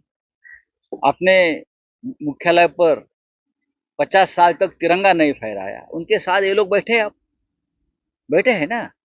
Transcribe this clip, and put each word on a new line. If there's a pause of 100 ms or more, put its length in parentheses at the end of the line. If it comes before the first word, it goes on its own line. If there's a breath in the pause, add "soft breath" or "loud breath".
(1040 loud breath)
अपने (420)
मुख्यालय
पर (920)
पचास
साल
तक
तिरंगा
नहीं
फहराया,
उनके
साथ
ये
लोग
बैठे,
अब (1200)
बैठे
हैं
ना। (120)